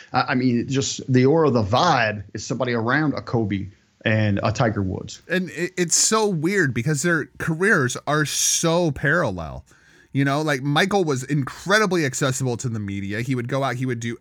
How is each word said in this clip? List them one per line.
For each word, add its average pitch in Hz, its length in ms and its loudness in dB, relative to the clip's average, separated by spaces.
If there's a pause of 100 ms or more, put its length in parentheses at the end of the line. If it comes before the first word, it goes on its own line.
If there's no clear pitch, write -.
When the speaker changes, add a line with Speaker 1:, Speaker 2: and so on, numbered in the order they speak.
(120)
Speaker 1:
I, 131 100 2
I 143 140 -2
mean, 123 320 0
just 131 340 -2 (100)
the 127 140 6
aura, 156 240 4
the 120 140 2
vibe 117 600 2 (100)
is 107 120 -10
somebody 123 280 -2
around 127 400 0
a - 80 -8
Kobe 104 460 -2 (360)
and 107 400 2
a 107 80 2
Tiger 104 320 0
Woods. - 460 -6
Speaker 2:
And 180 220 -2
it, 160 260 -6
it's 175 180 0
so 220 320 2
weird 170 460 2
because 131 300 0
their 170 340 0
careers 165 580 0 (100)
are 147 200 2
so 165 640 0
parallel. 101 720 -2 (480)
You 139 140 2
know, 139 160 0
like, 143 200 0
Michael 180 440 2
was 131 180 -2
incredibly 170 800 0
accessible 131 520 -2
to 123 120 -6
the 113 100 -4
media. 101 420 -4
He 123 120 -4
would 123 140 -4
go 135 160 -2
out, 127 120 -2
he 127 100 -4
would 120 160 -4
do 117 200 -6